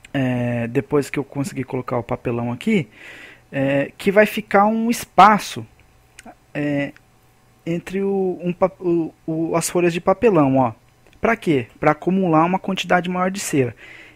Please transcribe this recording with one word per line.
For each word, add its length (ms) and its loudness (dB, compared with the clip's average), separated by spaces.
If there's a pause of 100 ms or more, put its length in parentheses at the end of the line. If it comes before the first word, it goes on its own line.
(120)
é, 560 -2
depois 400 -2
que 100 -6
eu 60 -4
conseguir 400 -6
colocar 340 -4
o 40 -2
papelão 500 -4
aqui, 360 0 (640)
é, 460 0
que 140 0
vai 160 6
ficar 400 0
um 240 -2
espaço, 760 4 (840)
é, 400 -4 (720)
entre 380 -4
o, 400 -2
um 100 -2
pa-, 260 -2
o, 360 -2 (120)
o, 300 -4
as 140 -2
folhas 220 2
de 80 -6
papelão, 580 2
ó. 140 2 (480)
Pra 160 0
quê? 320 -2 (100)
Pra 140 4
acumular 520 2
uma 140 0
quantidade 500 -2
maior 220 -2
de 100 -8
cera. 340 -2 (420)